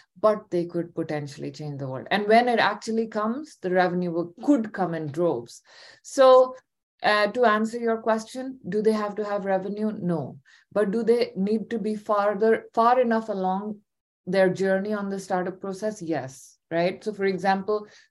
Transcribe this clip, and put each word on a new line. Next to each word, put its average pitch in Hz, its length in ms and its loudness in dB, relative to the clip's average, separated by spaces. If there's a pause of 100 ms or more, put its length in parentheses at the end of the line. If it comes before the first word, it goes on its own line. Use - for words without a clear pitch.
(200)
but 208 300 0
they 175 160 0
could 170 280 -6
potentially 147 580 -8
change 143 280 -10
the 139 80 -8
world. 131 240 -10
And 208 160 0
when 240 220 6
it 233 100 2
actually 220 480 0
comes, 220 540 -4
the 185 100 -4
revenue 180 400 2
will, 170 220 -4 (100)
could 226 300 2
come 175 200 -4
in 160 160 -6
droves. 139 520 -4 (400)
So, 254 540 6 (480)
uh, 208 240 2
to 240 180 0
answer 220 320 2
your 226 200 -2
question, 226 720 -6
do 208 140 -2
they 214 120 4
have 208 220 -4
to 214 80 -6
have 202 220 -4
revenue? 202 460 -2
No. 165 480 -4 (320)
But 208 200 0
do 226 120 -2
they 233 320 2
need 202 340 -2
to 233 80 -4
be 214 180 -4
farther, 208 800 0
far 240 260 4
enough 226 300 0
along 196 480 -4 (480)
their 190 240 4
journey 190 440 0
on 202 160 -4
the 196 100 -6
startup 185 420 -4
process? 196 400 -8
Yes, 147 560 -8 (140)
right? 175 320 -2
So 214 100 -6
for 196 120 -4
example, 196 600 -2 (260)